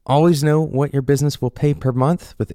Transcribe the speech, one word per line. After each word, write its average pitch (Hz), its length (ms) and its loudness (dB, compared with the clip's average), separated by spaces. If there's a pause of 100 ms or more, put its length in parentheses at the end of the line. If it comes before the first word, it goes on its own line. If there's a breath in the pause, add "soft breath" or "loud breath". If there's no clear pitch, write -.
Always 147 360 2
know 151 160 2
what 143 320 -2
your 139 120 -2
business 139 360 0
will 123 120 -2
pay 147 240 0
per 131 160 -2
month 131 480 -2
with - 160 -4